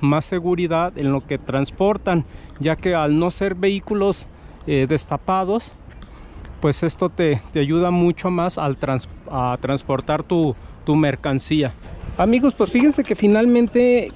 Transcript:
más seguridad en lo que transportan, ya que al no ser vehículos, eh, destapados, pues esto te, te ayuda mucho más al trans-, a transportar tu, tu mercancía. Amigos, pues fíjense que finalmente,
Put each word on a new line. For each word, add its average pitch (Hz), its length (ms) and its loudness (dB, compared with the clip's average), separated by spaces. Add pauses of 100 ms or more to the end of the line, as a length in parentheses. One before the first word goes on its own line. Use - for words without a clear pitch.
más 147 240 2
seguridad 175 720 -2
en 139 160 0
lo 135 120 -4
que 139 120 -4
transportan, 180 880 0 (340)
ya 156 160 0
que 180 180 -2
al 151 240 2
no 175 140 0
ser 196 240 -4
vehículos, 196 720 0 (400)
eh, 135 220 2
destapados, 185 840 -2 (880)
pues 147 220 0
esto 170 260 0
te, 151 320 2 (120)
te 156 80 0
ayuda 165 280 2
mucho 175 400 2
más 175 280 -2
al 143 200 -2
trans-, 135 300 -2 (240)
a 123 300 0
transportar 139 640 -2
tu, 160 320 0 (300)
tu 151 100 2
mercancía. 143 800 0 (440)
Amigos, 240 360 4
pues 208 160 0
fíjense 277 340 2
que 202 120 -2
finalmente, 240 1000 4